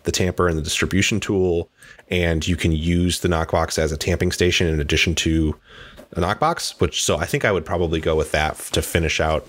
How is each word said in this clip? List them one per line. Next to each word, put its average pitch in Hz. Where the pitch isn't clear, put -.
the -
tamper 90
and 80
the 78
distribution 90
tool, 92
and 85
you 87
can 82
use 87
the 90
knockbox 82
as 78
a 76
tamping 90
station 90
in 78
addition 78
to 80
a -
knockbox, 151
which, 85
so 90
I 73
think 143
I 117
would 87
probably 85
go 82
with 78
that 76
f-, -
to -
finish 80
out, 78